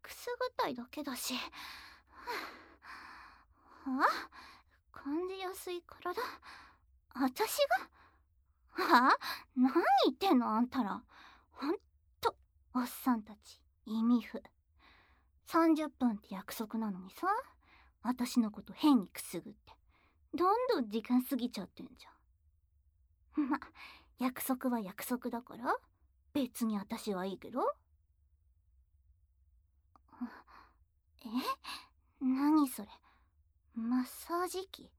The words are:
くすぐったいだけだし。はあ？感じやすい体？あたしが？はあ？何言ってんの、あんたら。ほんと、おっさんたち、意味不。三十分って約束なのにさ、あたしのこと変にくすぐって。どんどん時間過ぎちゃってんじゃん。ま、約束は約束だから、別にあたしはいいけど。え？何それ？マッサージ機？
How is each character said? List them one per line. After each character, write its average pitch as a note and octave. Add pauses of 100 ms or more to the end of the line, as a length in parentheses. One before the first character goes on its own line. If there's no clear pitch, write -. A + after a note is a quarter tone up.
く -
す - (120)
ぐ B4
っ -
た A4+
い C4
だ B3
け D4+
だ C4+
し。 -
は A#3+ (2500)
あ？ C4+ (840)
感 D#4+
じ F#4+
や F#4
す -
い F4
体？ - (920)
あ B3+
た -
し - (1200)
が？ E4+
は C#4
あ？ C#5 (400)
何 B3+ (320)
言 C4+
っ -
て G4
ん C4
の、 A#3
あ A3+
ん B3
た B3
ら。 F#3+ (460)
ほ -
ん F4+ (460)
と、 - (400)
お B3
っ -
さ B3
ん G#3+
た G#3+
ち、 - (260)
意 A3+
味 A#3+
不。 - (1040)
三 E4
十 D4+
分 B3
っ G3+
て -
約 -
束 A3
な A3
の F3+
に F#3
さ、 - (800)
あ B3
た B3
し -
の G#3+
こ -
と -
変 C#4+
に F3+
く -
す -
ぐ -
っ -
て。 - (600)
ど E4 (100)
ん B4
ど G#4+
ん G#3+
時 G#3+
間 B3
過 C#4
ぎ A#3+
ち A3
ゃ F3+
っ -
て -
ん -
じ -
ゃ -
ん。 C4
ま、 C4+ (600)
約 B3+
束 B3+
は A#3+
約 F#3+
束 B3
だ A#3
か -
ら、 C#4 (580)
別 B3
に G#3+
あ G3
た A3+
し G#3
は F#3
い F#3+
い F3+
け G#3
ど。 B3+ (3750)
え？ - (960)
何 C#4
そ G#3
れ？ - (840)
マ A#3+
ッ B3+
サ E4+
ー F4+
ジ F#4
機？ -